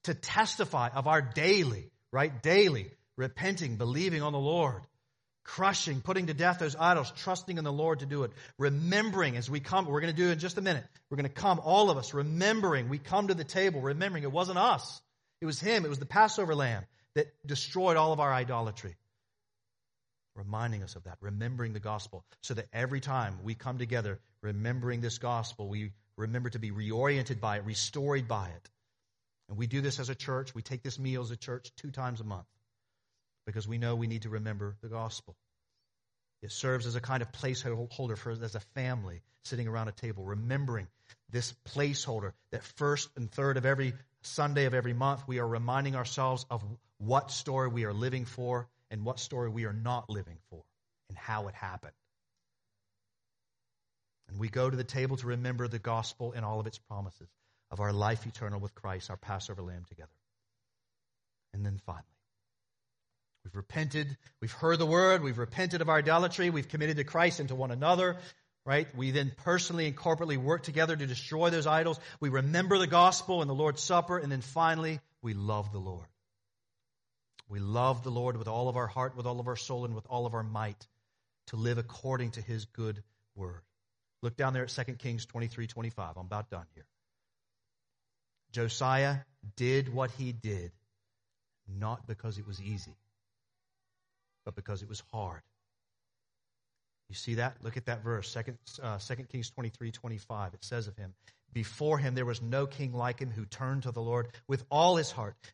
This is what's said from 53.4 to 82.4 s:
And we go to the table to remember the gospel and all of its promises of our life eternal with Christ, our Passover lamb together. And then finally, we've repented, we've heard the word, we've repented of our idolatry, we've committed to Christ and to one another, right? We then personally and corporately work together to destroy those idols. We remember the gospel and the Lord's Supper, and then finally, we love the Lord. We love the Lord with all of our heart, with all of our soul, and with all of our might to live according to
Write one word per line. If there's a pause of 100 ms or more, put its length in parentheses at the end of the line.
And
we
go
to
the
table
to
remember
the
gospel
and
all
of
its
promises (420)
of
our
life
eternal
with
Christ,
our
Passover
lamb
together. (1400)
And
then
finally, (1400)
we've
repented, (240)
we've
heard
the
word,
we've
repented
of
our
idolatry,
we've
committed
to
Christ
and
to
one
another, (460)
right?
We
then
personally
and
corporately
work
together
to
destroy
those
idols. (220)
We
remember
the
gospel
and
the
Lord's
Supper,
and
then
finally, (200)
we
love
the
Lord. (1400)
We
love
the
Lord
with
all
of
our
heart,
with
all
of
our
soul,
and
with
all
of
our
might (600)
to
live
according
to